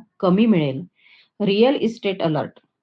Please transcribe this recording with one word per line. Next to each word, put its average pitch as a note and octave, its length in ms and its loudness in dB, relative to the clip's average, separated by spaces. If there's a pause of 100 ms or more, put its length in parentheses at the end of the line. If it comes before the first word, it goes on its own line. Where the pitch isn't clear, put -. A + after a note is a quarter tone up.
(200)
कमी F#3+ 260 2
मिळेल. D#3 380 0 (580)
रिअल G#3+ 340 2
इस्टेट G3+ 460 -4
अलर्ट, D#3 380 -4 (240)